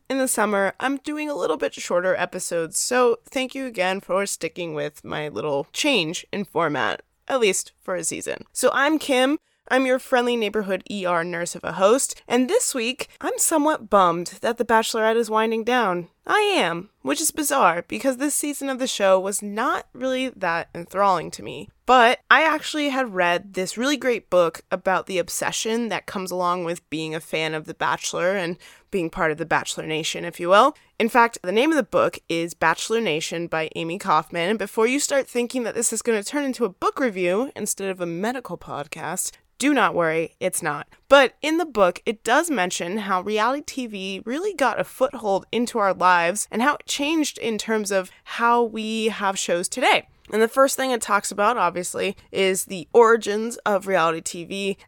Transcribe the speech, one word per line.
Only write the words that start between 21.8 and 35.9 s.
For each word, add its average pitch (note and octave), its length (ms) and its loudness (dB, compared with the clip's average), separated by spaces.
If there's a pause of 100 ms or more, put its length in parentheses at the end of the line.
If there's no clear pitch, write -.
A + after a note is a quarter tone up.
But B3 420 6
I C4 140 8
actually D4+ 480 0
had B3+ 240 -2
read F3+ 400 0
this F#3 240 -6
really C4+ 180 0
great A#3+ 320 -2
book F3 420 2
about F#3 360 -2
the F#3 120 -4
obsession A3 680 -2
that F3+ 180 -6
comes F#3 260 -8
along F3+ 320 -2
with E3+ 260 -8
being D#3 240 -6
a E3 60 -6
fan D#3+ 340 -4
of D#3 100 -6
The E3 80 -10
Bachelor E3+ 640 -2
and F3 220 -4 (320)
being E3 200 -2
part E3 200 0
of D3+ 80 -4
the E3 80 -6
Bachelor D#3+ 400 -4
Nation, D#3+ 380 -4
if E3+ 160 -10
you E3+ 80 -2
will. A3 280 8 (220)
In A3 100 2
fact, A#3 340 2
the F3+ 100 -4
name B3+ 180 4
of D#4+ 60 2
the C4+ 80 4
book E3 340 0 (100)
is E3 240 -2
Bachelor F3 480 0
Nation E3+ 460 -2
by D#3+ 300 -4
Amy E3 220 -6
Kaufman. E3+ 520 0
And A3 80 0
before A3 300 0
you C4 100 2
start C#4 300 0
thinking A#3+ 340 -2
that G#3+ 140 -6
this A3+ 160 -2